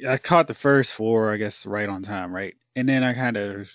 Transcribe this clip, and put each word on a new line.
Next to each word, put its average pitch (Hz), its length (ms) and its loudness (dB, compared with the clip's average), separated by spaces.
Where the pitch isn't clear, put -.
I 131 100 0
caught 165 300 4
the 113 60 -6
first 139 400 2
four, 110 400 2
I 104 40 -4
guess, 104 280 -6
right 101 240 -4
on 95 140 -8
time, 95 300 -8
right? 95 220 -8
And 127 100 0
then 135 160 4
I 127 100 2
kinda 104 600 -4